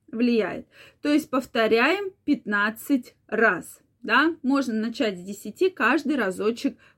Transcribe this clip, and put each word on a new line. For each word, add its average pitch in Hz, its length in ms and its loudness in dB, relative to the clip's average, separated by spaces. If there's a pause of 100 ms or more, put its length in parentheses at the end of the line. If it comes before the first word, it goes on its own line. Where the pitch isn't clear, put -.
влияет. 233 600 -2 (340)
То 294 100 0
есть - 180 0
повторяем 254 840 2 (120)
пятнадцать 226 920 -2 (100)
раз. 208 540 0 (220)
Да? 294 400 2
Можно 254 320 0
начать 220 440 -2
с 175 40 -14
десяти, 208 460 -4
каждый 277 480 0
разочек 208 600 -2 (200)